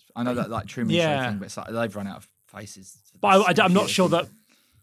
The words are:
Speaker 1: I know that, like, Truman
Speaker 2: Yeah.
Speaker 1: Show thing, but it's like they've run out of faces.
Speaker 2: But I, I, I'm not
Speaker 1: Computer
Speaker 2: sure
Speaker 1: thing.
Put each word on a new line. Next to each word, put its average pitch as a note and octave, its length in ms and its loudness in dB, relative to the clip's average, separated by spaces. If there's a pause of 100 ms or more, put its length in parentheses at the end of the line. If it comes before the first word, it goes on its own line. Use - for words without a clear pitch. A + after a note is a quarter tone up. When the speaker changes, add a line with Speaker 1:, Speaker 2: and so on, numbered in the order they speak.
(160)
Speaker 1:
I A#2+ 80 -4
know B2 100 -2
that, A2+ 160 -4
like, G#2+ 160 -6
Truman C3 260 -4
Speaker 2:
Yeah. D#3 300 2
Speaker 1:
Show B2 80 -2
thing, G#2 80 -4
but F#2+ 60 -10
it's - 120 -16
like G#2 140 -12
they've A2+ 240 -4
run G2+ 140 -8
out - 80 -12
of - 120 -20 (200)
faces. G2+ 480 -20 (240)
Speaker 2:
But G#3 80 0
I, G3 80 8
I, G3 120 8
I'm F3 60 2
not F#3+ 120 4 (200)
Speaker 1:
Computer - 20 -6
Speaker 2:
sure F3+ 200 2
Speaker 1:
thing. E3 100 2 (640)